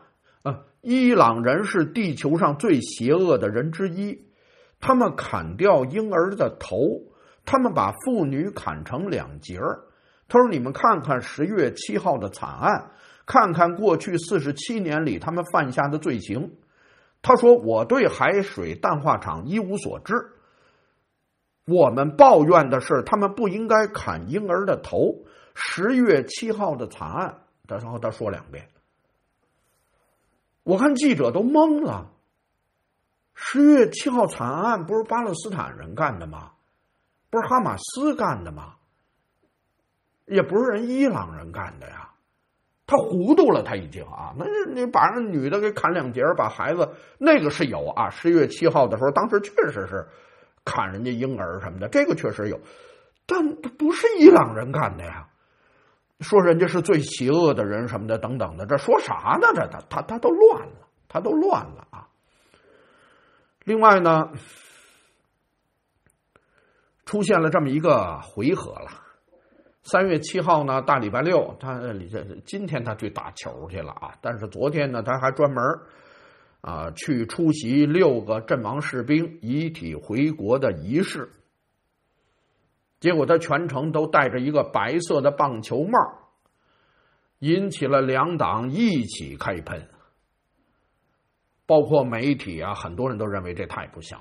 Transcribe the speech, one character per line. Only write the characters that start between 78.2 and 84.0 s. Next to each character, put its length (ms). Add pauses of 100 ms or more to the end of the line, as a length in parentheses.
个 220
阵 200
亡 200
士 200
兵 380
遗 300
体 240
回 380
国 260
的 140
仪 300
式。 280 (1700)
结 140
果 100
他 140
全 300
程 220
都 160